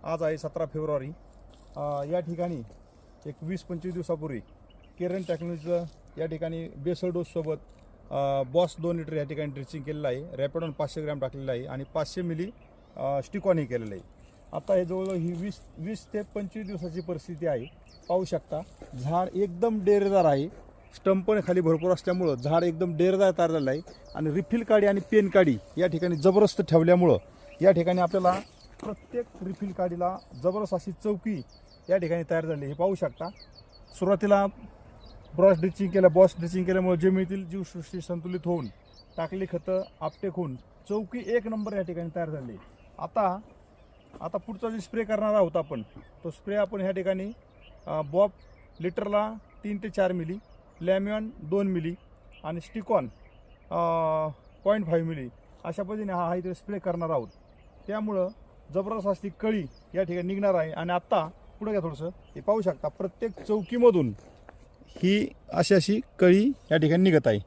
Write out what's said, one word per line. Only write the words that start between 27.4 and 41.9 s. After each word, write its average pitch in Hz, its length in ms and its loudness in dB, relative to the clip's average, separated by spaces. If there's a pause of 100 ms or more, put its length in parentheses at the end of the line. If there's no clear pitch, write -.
या 185 100 8
ठिकाणी 175 300 2
आपल्याला 180 320 2 (460)
प्रत्येक 233 460 -8 (180)
रिफिल 190 280 -6
काडीला 180 460 -2 (260)
जबरदस्त 190 300 -2
अशी 190 180 -4
चौकी 208 500 -4 (480)
या 185 80 4
ठिकाणी 170 320 0
तयार 165 160 0
झाली. 147 200 -4
हे 139 80 -6
पाहू 180 220 0
शकता, 165 340 -6 (720)
सुरुवातीला 202 460 4 (880)
ब्रॉस 180 240 6
ड्रिचिंग 185 320 -2
केलं, 185 200 6
बॉस 185 260 8
ड्रिचिंग 175 280 -2
केल्यामुळे 185 320 2
जमिनीतील 190 520 0
जीवसृष्टी 180 520 -10
संतुलित 175 440 -6
होऊन, 165 220 -2 (500)
टाकलेली 190 280 -4
खतं 185 380 -4 (180)
आपटेक 160 320 -6
होऊन 156 220 -4 (340)
चौकी 214 360 -4
एक 220 220 0
नंबर 214 260 -6
या 196 80 -2
ठिकाणी 170 340 -6